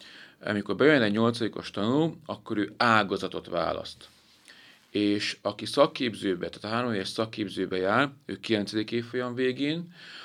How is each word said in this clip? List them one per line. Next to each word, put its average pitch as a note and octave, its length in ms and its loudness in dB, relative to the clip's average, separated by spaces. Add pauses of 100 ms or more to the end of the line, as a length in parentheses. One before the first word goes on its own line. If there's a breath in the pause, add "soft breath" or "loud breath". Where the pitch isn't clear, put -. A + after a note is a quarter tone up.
(400 soft breath)
amikor G2+ 360 -2
bejön C3+ 260 8
egy G#2 100 2
nyolcadikos A2+ 580 0
tanuló, C#3 460 0 (100)
akkor G#2 320 -6
ő G2+ 180 -2
ágazatot F#2+ 720 2
választ. E2 600 -4 (840 soft breath)
És G2+ 520 0
aki G#2 240 -4
szakképzőbe, G#2 840 0
tehát - 160 -12
a G#2+ 120 -2
három B2 160 -2
éves G2 160 -2
szakképzőbe G2 680 -4
jár, G#2+ 340 2 (160)
ő G2 100 -8
kilencedik G#2+ 540 -2
évfolyam A#2+ 440 -4
végén, C3+ 580 -2 (320 loud breath)